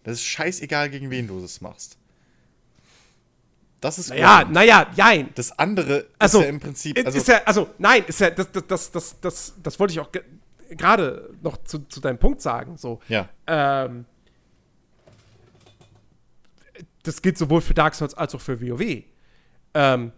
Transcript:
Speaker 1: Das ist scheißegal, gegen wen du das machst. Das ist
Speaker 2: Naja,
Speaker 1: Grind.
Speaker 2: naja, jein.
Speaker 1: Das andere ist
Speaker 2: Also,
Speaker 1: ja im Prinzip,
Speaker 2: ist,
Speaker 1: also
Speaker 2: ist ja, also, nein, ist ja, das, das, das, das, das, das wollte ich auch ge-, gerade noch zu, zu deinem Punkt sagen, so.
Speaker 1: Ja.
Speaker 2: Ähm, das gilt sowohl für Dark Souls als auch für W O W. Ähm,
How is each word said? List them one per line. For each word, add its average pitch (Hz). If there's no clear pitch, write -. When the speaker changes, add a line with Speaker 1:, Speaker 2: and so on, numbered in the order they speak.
Speaker 1:
Das 117
ist -
scheißegal, 151
gegen 139
wen 123
du 95
das 90
machst. -
Das 151
ist 175
Speaker 2:
Naja, 165
Speaker 1:
Grind. 165
Speaker 2:
naja, 202
jein. 196
Speaker 1:
Das -
andere 156
ist -
Speaker 2:
Also, 208
Speaker 1:
ja 143
im 143
Prinzip, 147
Speaker 2:
ist, 254
Speaker 1:
also 131
Speaker 2:
ist -
ja, 220
also, 196
nein, 208
ist 160
ja, 185
das, 175
das, 185
das, -
das, -
das, -
das -
wollte 180
ich 160
auch -
ge-, 180
gerade 170
noch 156
zu, -
zu 139
deinem 131
Punkt 277
sagen, 127
so. 117
Speaker 1:
Ja. 107
Speaker 2:
Ähm, 135
das -
gilt 185
sowohl 156
für -
Dark 156
Souls 147
als 160
auch -
für 123
W 123
O 127
W. 175
Ähm, 131